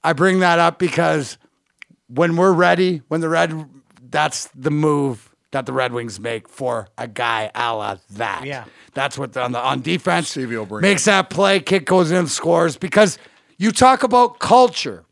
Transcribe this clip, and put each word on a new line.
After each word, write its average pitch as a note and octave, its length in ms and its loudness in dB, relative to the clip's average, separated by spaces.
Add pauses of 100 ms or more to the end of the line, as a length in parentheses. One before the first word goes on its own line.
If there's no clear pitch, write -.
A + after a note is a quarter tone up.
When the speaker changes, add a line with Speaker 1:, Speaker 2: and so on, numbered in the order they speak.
Speaker 1:
I D#3+ 120 0
bring F#3 260 2
that F3 180 4
up E3+ 200 2
because D#3+ 580 -2 (720)
when E3 280 0
we're F#3 180 4
ready, F3 540 2
when E3 120 -2
the D#3+ 80 -4
Red, D#3+ 400 -2 (400)
that's D3 460 -4
the C3+ 160 -4
move D3 640 -2 (160)
that C3+ 160 -6
the C3 80 -8
Red B2+ 180 -2
Wings A#2 260 -8
make A2+ 300 -8
for A#2+ 480 -6
a A#2+ 100 -10
guy A2+ 480 -4
a A#2 220 -2
la G#2 200 -6 (160)
that. G2+ 340 -8
Speaker 2:
Yeah. C3+ 180 -12 (300)
Speaker 1:
That's C3+ 240 -4
what C3+ 180 -8
on B2 160 -4
the, A#2+ 60 -4
on C3 240 -4
defense F3 480 -2
Speaker 3:
Stevie B2 260 -8
O'Brien. G#2+ 240 -8
Speaker 1:
makes F#3+ 240 0
that G3 240 2
play, G3 320 0
kick F#3 240 -2
goes F3+ 280 2
in, F3+ 160 0
scores. E3 500 0
Because G3 400 2 (400)
you G#3 140 0
talk B3+ 300 4
about B3 360 2
culture. F3 720 2